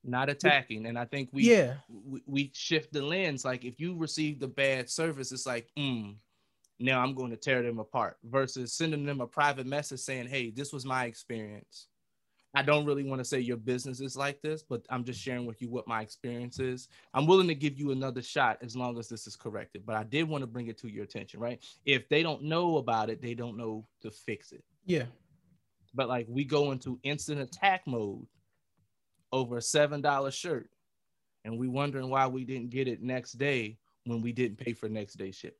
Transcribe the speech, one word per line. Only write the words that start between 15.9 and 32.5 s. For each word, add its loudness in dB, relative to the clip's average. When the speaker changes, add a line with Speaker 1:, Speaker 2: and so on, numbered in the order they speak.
Speaker 1:
experience -8
is. -4
I'm 4
willing 10
to 2
give 0
you 0
another -2
shot 2
as -10
long -2
as -8
this -10
is -14
corrected. -10
But -4
I 0
did 0
wanna -4
bring -6
it -8
to -12
your -8
attention," -10
right? -6
If 4
they 6
don't -2
know 2
about 2
it, -6
they -6
don't -6
know -6
to -10
fix -8
it. -20
Speaker 2:
Yeah. 0
Speaker 1:
But, 0
like, 0
we 0
go 2
into -6
instant -2
attack 0
mode -2
over 0
a -2
seven 4
dollar 2
shirt, -4
and -4
we 0
wondering 0
why 6
we -2
didn't -4